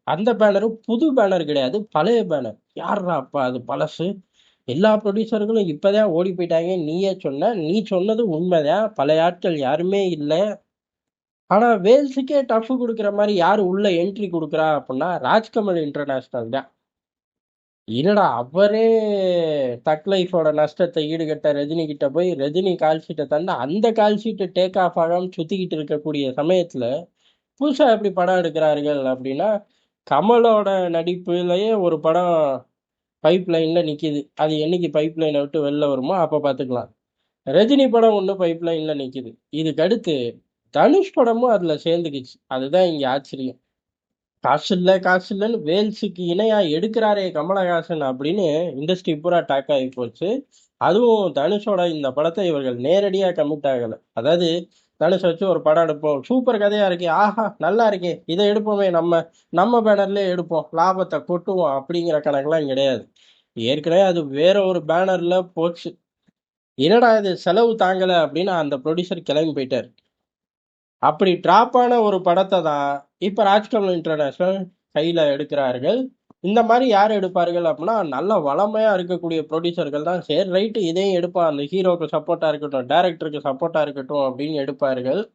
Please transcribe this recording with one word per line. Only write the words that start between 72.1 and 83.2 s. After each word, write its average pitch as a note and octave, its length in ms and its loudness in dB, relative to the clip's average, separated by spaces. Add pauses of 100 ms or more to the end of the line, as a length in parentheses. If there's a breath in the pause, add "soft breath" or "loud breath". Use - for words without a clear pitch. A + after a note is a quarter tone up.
படத்தை F#3 420 2
தான் C#3+ 560 -4
இப்ப G3+ 260 -2
ராஜ்கமல் G3+ 480 2
இன்டர்நேஷனல் E3 760 -2 (320)
கையில E3 300 2
எடுக்கிறார்கள். C#3+ 800 -2 (340)
இந்த G#3+ 220 2
மாதிரி A#3+ 240 4
யார் G#3+ 240 4
எடுப்பார்கள் F3 540 0
அப்படின்னா, E3 440 -2
நல்ல D#3 300 -2
வளமையா G3+ 600 0
இருக்கக்கூடிய E3+ 520 -4
ப்ரொடியூசர்கள் D#3+ 520 -4
தான், F3 180 -2
"சரி F3+ 300 -2
ரைட்டு, G3+ 260 -2
இதையும் F#3 460 0
எடுப்போம், F3 240 0
அந்த C#3+ 160 -2
ஹீரோக்கு F3 500 0
சப்போர்ட்டா E3 360 -2
இருக்கட்டும், C#3+ 380 -4
டைரக்டருக்கு D#3+ 540 0